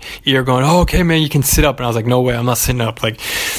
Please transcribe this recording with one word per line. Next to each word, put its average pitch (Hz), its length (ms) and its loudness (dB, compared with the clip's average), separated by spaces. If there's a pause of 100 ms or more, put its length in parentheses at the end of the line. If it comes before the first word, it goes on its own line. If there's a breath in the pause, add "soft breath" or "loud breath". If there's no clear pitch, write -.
(260 loud breath)
ear 135 180 2
going, 127 220 2
"Oh, 170 160 4
okay, 175 220 2
man, 165 180 2
you 147 80 -2
can 147 120 0
sit 151 220 2
up." 143 140 2
And 127 80 -6
I - 20 -2
was 113 80 -2
like, 113 100 -2
"No 127 140 2
way, 123 160 0
I'm 117 100 -4
not 123 120 0
sitting 127 240 -2
up. 113 200 -4
Like, 110 160 -2 (420 loud breath)